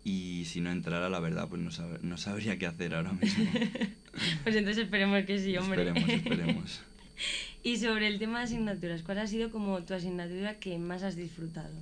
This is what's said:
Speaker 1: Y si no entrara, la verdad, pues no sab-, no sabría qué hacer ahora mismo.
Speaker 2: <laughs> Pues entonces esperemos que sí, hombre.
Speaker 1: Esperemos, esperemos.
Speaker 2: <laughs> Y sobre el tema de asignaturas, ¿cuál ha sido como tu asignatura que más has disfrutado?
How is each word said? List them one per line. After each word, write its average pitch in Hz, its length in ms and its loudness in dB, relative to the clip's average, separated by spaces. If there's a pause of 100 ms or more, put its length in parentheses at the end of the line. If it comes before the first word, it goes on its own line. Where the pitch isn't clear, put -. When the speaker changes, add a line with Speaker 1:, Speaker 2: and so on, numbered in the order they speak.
Speaker 1:
Y 90 420 -2
si 85 140 -4
no 87 100 0
entrara, 85 400 0
la 92 80 0
verdad, 85 300 0
pues 87 120 -4
no 85 120 -4
sab-, 85 300 -6
no 87 140 -4
sabría 104 400 -2
qué 90 100 -2
hacer 85 280 -2
ahora 85 180 0
mismo. 208 320 2
Speaker 2:
<laughs> - 1000 -2
Pues 220 100 4
entonces 214 300 2
esperemos 196 400 6
que 196 160 2
sí, 190 160 2
hombre. 185 260 2
Speaker 1:
Esperemos, 175 280 4
esperemos. - 720 0
Speaker 2:
<laughs> - 800 -8
Y 240 140 2
sobre 220 280 2
el 208 140 2
tema 226 180 0
de 240 60 0
asignaturas, 190 580 -2
¿cuál 196 160 -2
ha 214 80 0
sido 226 240 0
como 196 320 0
tu 185 120 -4
asignatura 180 680 -2
que 175 180 -4
más 180 240 -4
has 185 140 -2
disfrutado? 165 640 -8